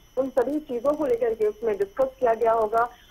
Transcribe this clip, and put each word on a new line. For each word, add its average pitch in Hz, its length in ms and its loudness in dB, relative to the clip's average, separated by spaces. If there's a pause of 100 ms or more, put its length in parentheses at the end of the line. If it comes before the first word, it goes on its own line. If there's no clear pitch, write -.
(180)
उन 262 120 0
सभी 277 300 0
चीजों 262 340 -2
को 302 120 -2
लेकर 233 280 0
के 220 140 0
उसमें 214 300 -2
discuss 202 300 -2 (120)
किया 226 140 2
गया 226 180 2
होगा। 226 380 2 (220)